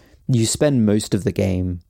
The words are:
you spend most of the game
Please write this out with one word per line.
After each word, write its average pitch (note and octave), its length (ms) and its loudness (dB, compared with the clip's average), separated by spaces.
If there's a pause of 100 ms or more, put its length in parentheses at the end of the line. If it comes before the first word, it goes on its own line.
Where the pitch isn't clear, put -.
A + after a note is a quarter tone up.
(280)
you A#2 180 2
spend C3+ 400 2
most G#2+ 280 0
of G2 100 0
the G#2 80 -2
game F#2 480 -2 (100)